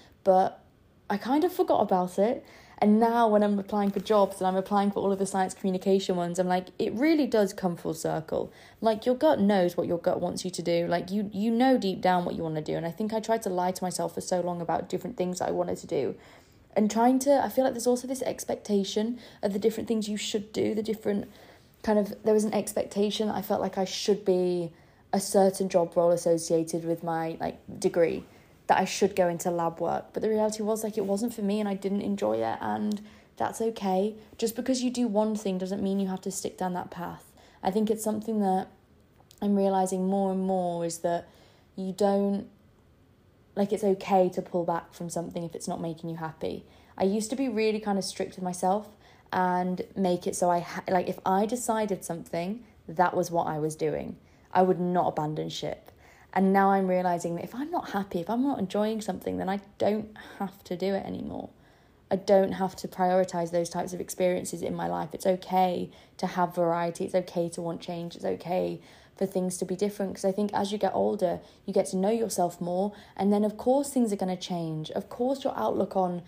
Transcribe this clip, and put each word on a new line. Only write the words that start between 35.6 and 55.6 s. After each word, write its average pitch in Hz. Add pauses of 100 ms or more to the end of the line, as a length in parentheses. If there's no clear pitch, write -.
mean 196
you 196
have 190
to 202
stick -
down 185
that 175
path. 170 (320)
I 196
think 214
it's 220
something 214
that 190 (760)
I'm 202
realising 190
more 196
and 190
more 180
is 165
that 175 (480)
you 190
don't, 196 (1080)
like, 208
it's 214
okay 190
to 180
pull 175
back 170
from 170
something 175
if 165
it's -
not 170
making 165
you 165
happy. 160 (320)
I -
used 214
to 262
be 262
really 220
kind 202
of 190
strict -
with 185
myself 185 (460)
and 185 (140)
make 180
it 180
so 180
I, 175
ha-, 175
like, 185
if 185
I 190
decided 220
something, 175 (240)
that 175
was 175
what 165
I 156
was 156
doing. 147 (360)
I 185
would 185
not 180
abandon 156
ship. - (440)